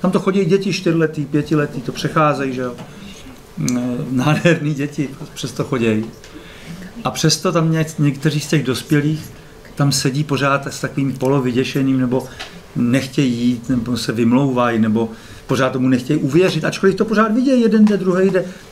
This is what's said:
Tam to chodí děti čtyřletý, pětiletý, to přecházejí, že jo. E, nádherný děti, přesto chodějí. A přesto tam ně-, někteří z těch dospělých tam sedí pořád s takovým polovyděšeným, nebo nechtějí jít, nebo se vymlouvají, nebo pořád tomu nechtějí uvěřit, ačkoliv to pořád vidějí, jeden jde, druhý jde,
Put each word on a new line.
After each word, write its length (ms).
Tam 100
to 100
chodí 240
děti 280
čtyřletý, 520
pětiletý, 560
to 120
přecházejí, 600
že 80
jo. 120
E, 40
nádherný 640
děti, 340
přesto 300
chodějí. 400
A 60
přesto 420
tam 200
ně-, 140
někteří 420
z 60
těch 160
dospělých 580
tam 180
sedí 320
pořád 420
s 140
takovým 320
polovyděšeným, 880
nebo 260
nechtějí 560
jít, 360
nebo 280
se 160
vymlouvají, 680
nebo 320
pořád 260
tomu 160
nechtějí 320
uvěřit, 440
ačkoliv 300
to 100
pořád 300
vidějí, 280
jeden 220
jde, 120
druhý 340
jde, 140